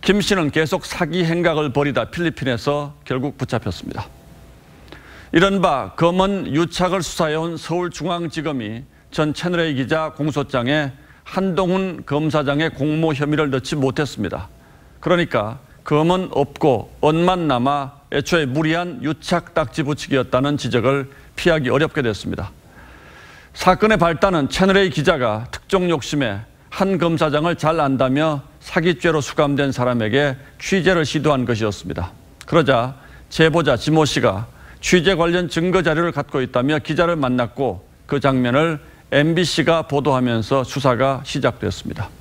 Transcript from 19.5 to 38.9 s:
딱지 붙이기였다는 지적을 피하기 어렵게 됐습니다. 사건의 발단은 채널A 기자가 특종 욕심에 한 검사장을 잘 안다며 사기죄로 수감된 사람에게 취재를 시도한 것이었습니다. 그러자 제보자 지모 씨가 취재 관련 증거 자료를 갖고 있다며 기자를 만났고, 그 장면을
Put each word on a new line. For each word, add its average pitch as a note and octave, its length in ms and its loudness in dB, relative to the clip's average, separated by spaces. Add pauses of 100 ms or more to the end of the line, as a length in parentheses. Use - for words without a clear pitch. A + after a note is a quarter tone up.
딱지 D#3+ 300 -2
붙이기였다는 C#3 720 0
지적을 C3 540 0 (260)
피하기 D#3 320 2
어렵게 D3 320 0
됐습니다. G2 500 -4 (1000)
사건의 G#3 460 4
발단은 E3+ 500 2
채널A F#3+ 400 4
기자가 B2 640 2
특종 F3+ 400 -2
욕심에 B2+ 500 -2 (300)
한 F#3+ 280 0
검사장을 D#3+ 580 0
잘 D#3+ 240 0
안다며 C3+ 640 0 (180)
사기죄로 E3 600 0
수감된 C#3+ 520 0
사람에게 B2 640 0 (220)
취재를 F3+ 460 2
시도한 C#3 400 0
것이었습니다. G#2 680 -2 (360)
그러자 C3+ 480 2 (340)
제보자 D#3+ 480 4
지모 D#3 300 2
씨가 A2+ 400 0 (340)
취재 F3+ 340 4
관련 E3+ 360 0
증거 F3+ 320 0
자료를 E3 300 0
갖고 C#3+ 280 -4
있다며 B2+ 380 0
기자를 E3 380 0
만났고, B2 680 -2 (200)
그 C#3+ 140 -2
장면을 C3+ 580 2 (320)